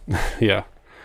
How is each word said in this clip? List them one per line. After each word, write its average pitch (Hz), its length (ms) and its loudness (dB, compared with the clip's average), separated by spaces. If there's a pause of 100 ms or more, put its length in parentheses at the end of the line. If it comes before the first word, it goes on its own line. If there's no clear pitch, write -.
<laughs> - 320 -2
Yeah, 101 240 2 (420)